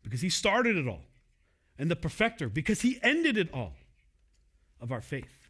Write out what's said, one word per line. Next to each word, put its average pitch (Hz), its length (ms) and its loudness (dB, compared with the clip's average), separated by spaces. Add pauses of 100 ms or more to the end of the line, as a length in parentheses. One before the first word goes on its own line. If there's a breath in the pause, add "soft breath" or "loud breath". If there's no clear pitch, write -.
because 117 180 -4
he 180 80 0
started 220 480 2
it 139 100 0
all, 92 180 -8 (720)
and 160 140 0
the 170 60 2
perfecter, 214 500 -2
because 151 340 0
he 247 220 2
ended 294 340 4
it 175 160 0
all 110 200 -6 (1040)
of 120 140 -8
our 117 80 -6
faith. - 480 -12